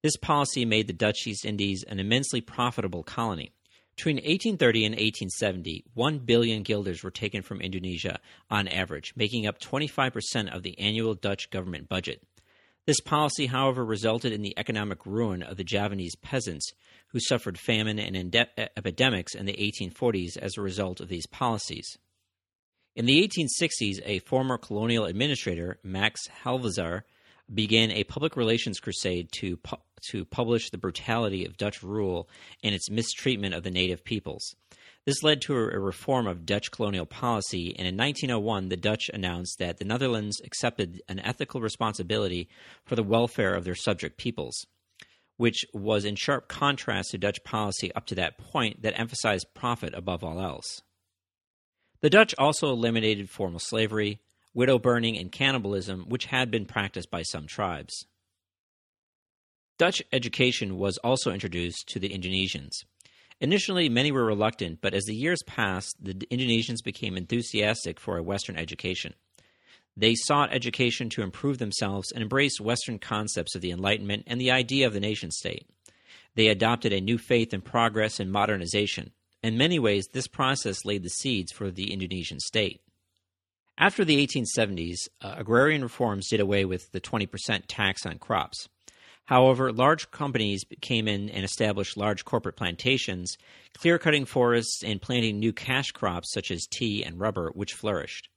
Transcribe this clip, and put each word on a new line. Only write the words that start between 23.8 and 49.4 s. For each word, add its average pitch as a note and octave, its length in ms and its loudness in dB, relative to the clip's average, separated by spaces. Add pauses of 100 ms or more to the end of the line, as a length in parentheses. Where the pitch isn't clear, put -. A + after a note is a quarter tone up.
a G2+ 160 -2
former C3 380 0
colonial A2 480 0
administrator, F#2 800 -2
Max G2 380 -2 (220)
Halvezar, G2+ 600 -2 (500)
began A2 380 4
a G2+ 140 0
public D3+ 300 -4
relations A2+ 440 0
crusade F2+ 540 -2
to F2+ 240 -4
pu-, - 200 -10 (320)
to F#2+ 160 -6
publish A#2 460 0
the F2+ 80 -10
brutality G2 680 -2
of E2+ 120 -12
Dutch G2+ 260 -4
rule F#2+ 440 -2 (360)
and G#2+ 100 0
its - 160 -6
mistreatment G#2 640 -2
of E2 80 -4
the F#2 80 -6
native F2+ 340 0
peoples. - 520 -6 (480)
This C#3 200 0
led D3+ 180 4
to C#3+ 140 0
a, A2+ 200 0
a G2 40 0
reform A2 480 0
of F2 180 -4
Dutch G2+ 260 0
colonial G2 360 -2
policy, F#2+ 720 -2
and F2+ 100 -2
in F#2 80 -2
nineteen C3 360 0
oh A2+ 80 2
one, G2+ 300 -2
the F#2 80 -2
Dutch G#2 360 0
announced F2+ 460 -4
that F2 200 -4
the F#2+ 60 -8
Netherlands A2+ 600 -2
accepted F#2+ 640 -4
an F#2+ 100 -6
ethical B2 400 -6
responsibility G#2 880 -2 (380)
for A#2+ 100 -2
the A2+ 80 2
welfare G#2+ 520 2
of F2 100 -4
their F2+ 100 -2
subject - 420 -2
peoples, - 500 -6 (720)
which A#2 360 2
was G#2 320 2
in G2+ 100 -2
sharp C#3 320 -2
contrast C3+ 640 -2
to G#2+ 60 -6
Dutch G2+ 260 -2
policy G2+ 520 -4
up - 100 -6
to - 100 -6
that F2+ 220 -2
point A2+ 460 -2
that A2 160 0
emphasized A2+ 560 -2